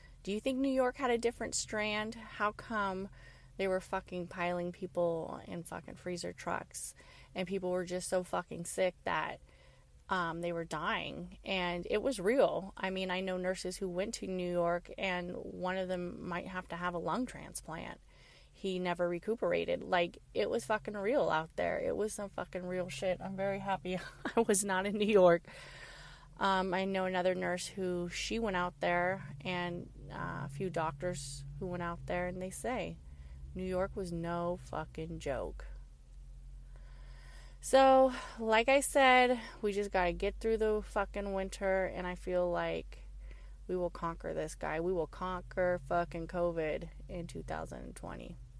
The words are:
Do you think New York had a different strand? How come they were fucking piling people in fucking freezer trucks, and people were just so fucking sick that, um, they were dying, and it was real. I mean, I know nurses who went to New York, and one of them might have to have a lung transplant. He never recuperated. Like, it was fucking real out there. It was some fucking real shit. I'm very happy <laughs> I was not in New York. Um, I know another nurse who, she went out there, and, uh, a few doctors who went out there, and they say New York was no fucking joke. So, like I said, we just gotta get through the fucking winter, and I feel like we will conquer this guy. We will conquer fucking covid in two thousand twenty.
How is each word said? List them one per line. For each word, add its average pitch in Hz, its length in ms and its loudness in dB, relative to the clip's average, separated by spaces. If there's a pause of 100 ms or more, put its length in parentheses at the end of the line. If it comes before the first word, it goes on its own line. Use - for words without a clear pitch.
(240)
Do 190 80 -2
you 208 80 0
think 262 180 0
New 269 140 2
York 254 260 2
had 254 140 2
a 226 60 4
different 233 360 -2
strand? 214 640 -2
How 208 380 -2
come 196 560 -2 (480)
they 190 100 0
were 185 120 2
fucking 180 480 -4
piling 175 440 0
people 175 760 0
in 175 160 -8
fucking - 320 -10
freezer 175 380 -6
trucks, - 640 -6 (400)
and 185 120 -2
people 185 220 -2
were 180 160 0
just 180 240 -4
so 185 140 2
fucking 175 420 -4
sick 185 380 2
that, 160 360 0 (680)
um, 170 320 0
they 175 100 0
were 170 140 -2
dying, 175 800 -4
and 180 440 0
it 208 120 2
was 247 180 0
real. 190 560 4
I 190 140 -2
mean, 185 220 -2
I 185 100 0
know 185 160 -2
nurses 185 400 -2
who 196 100 -4
went 185 280 -2
to 196 120 -6
New 180 240 -2
York, 175 460 0
and 180 340 -2
one 185 460 -4
of 185 100 -2
them 180 400 -4
might 175 200 -4
have 185 220 -6
to 170 60 -6
have 175 180 -2
a 170 60 -2
lung 175 260 0
transplant. 156 760 -10 (520)
He 185 280 -4
never 175 280 2
recuperated. 175 760 0
Like, 175 340 2 (160)
it 202 160 2
was 226 160 0
fucking 214 300 -2
real 202 340 2
out 160 260 2
there. 170 240 0
It 165 160 0
was 214 180 0
some 202 160 -6
fucking 180 360 -6
real 180 240 -2
shit. 185 340 -2
I'm 190 120 -6
very 196 240 0
happy 185 400 -2 (180)
<laughs> - 180 -6
I 233 60 6
was 214 220 4
not 190 220 2
in 208 120 0
New 208 80 4
York. 180 380 10 (960)
Um, 190 340 4
I 190 120 2
know 190 200 0
another 185 300 4
nurse 180 320 0
who, 180 440 -2
she - 280 -2
went 202 180 0
out 180 220 0
there, 175 440 2 (220)
and, 175 420 -2 (240)
uh, 170 340 -4
a - 40 -8
few 180 200 -4
doctors 170 760 -4 (160)
who 190 80 -6
went 175 160 -4
out 170 240 -4
there, 180 200 -2
and 180 140 -6
they 185 80 -4
say 190 480 -4 (580)
New 185 80 -4
York 185 320 0
was 185 160 -4
no 170 520 -2
fucking 160 560 -6
joke. 117 460 -4 (2000)
So, 262 500 10 (280)
like 220 280 6
I 269 120 8
said, 254 600 8 (220)
we 208 120 2
just 202 180 0
gotta 180 200 4
get 175 280 0
through 220 180 2
the 214 260 4
fucking 202 500 -2
winter, 190 520 0 (100)
and 180 120 -4
I 180 80 -4
feel 180 340 0
like 165 560 -2 (640)
we 185 80 -2
will 175 160 0
conquer 165 420 -4
this 156 220 -4
guy. 156 240 -4
We 180 120 0
will 165 160 0
conquer 180 800 -2
fucking 170 400 -2
covid 165 600 0 (180)
in 170 200 -8
two - 160 -8
thousand - 520 -8
twenty. - 400 -10 (240)